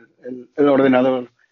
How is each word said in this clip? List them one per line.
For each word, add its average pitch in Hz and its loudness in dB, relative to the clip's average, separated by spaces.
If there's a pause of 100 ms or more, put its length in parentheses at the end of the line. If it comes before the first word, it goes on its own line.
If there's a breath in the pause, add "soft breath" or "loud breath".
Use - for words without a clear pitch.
(260)
el, 127 -16
el 147 2
ordenador 131 0 (200)